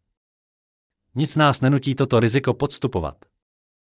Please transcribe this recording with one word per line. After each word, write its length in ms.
Nic 220
nás 240
nenutí 340
toto 260
riziko 340
podstupovat. 640